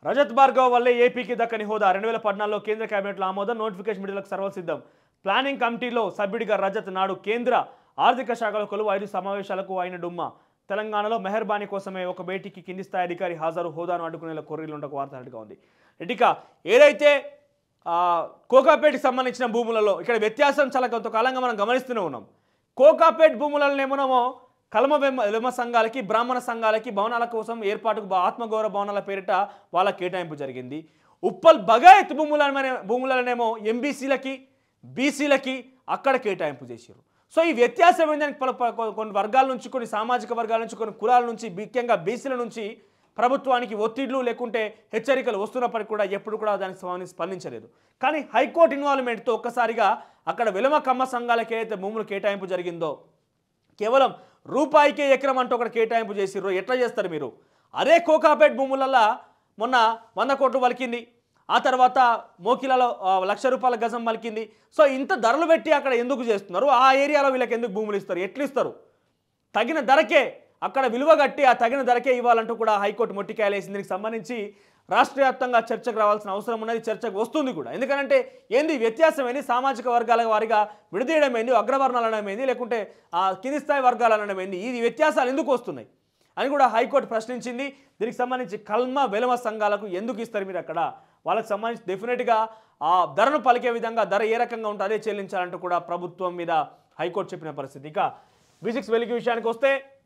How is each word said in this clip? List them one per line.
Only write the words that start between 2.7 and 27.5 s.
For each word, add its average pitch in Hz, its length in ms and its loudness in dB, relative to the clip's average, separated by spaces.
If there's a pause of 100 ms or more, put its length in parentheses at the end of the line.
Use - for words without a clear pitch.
క్యాబినెట్లో 196 400 -4
ఆమోదం, 202 320 -4
నోటిఫికేషన్ 202 440 -6
విడుదలకు 196 260 -8
సర్వసిద్ధం, 185 540 -6 (440)
ప్లానింగ్ 254 340 0
కమిటీలో 233 520 -2
సభ్యుడిగా 208 440 -4
రజత్ 190 380 -4
నాడు 190 200 -2
కేంద్ర 226 520 -2 (340)
ఆర్థిక 233 340 2
శాఖలో 214 320 -4
కొలువు, 208 240 -4
ఐదు 196 160 -2
సమావేశాలకు 190 760 -6
ఆయన 180 160 -6
డుమ్మా. 170 360 -8 (380)
తెలంగాణలో 214 480 -2
మెహర్బానీ 208 480 -4
కోసమే 196 400 -8
ఒక 180 160 -8
భేటీకి 185 400 -10
కింది 185 220 -12
స్థాయి 185 200 -4
అధికారి 175 320 -6
హాజరు, 165 340 -4
హోదాను 170 360 -6
అడ్డుకునేలా 160 360 -10
కొర్రీలు 156 320 -10
ఉండే 147 140 -10
ఒక 147 80 -12
వార్త 139 180 -8
హైలైట్గా 120 260 -16
ఉంది. 107 180 -20 (440)
ఇక 196 340 2 (300)
ఏదైతే, 285 720 6 (480)
ఆ, 170 400 0 (220)
కోకాపేటకి 285 520 6
సంబంధించిన 254 440 -2
భూములలో 220 560 0
ఇక్కడ 226 160 0
వ్యత్యాసం 269 500 2
చాలా 254 200 0
కొంతకాలంగా 226 520 -2
మనం 240 220 -2
గమనిస్తూనే 247 400 -2
ఉన్నాం. 131 240 -6 (520)
కోకాపేట 320 580 6
భూములలోనేమోనేమో 269 1040 0 (340)
కలమ 269 220 4
వెమ-, 269 260 0
వెమ 226 280 0
సంఘాలకి, 240 520 0
బ్రాహ్మణ 240 380 0
సంఘాలకి 226 500 -2
భవనాల 233 360 -2
కోసం 226 400 -6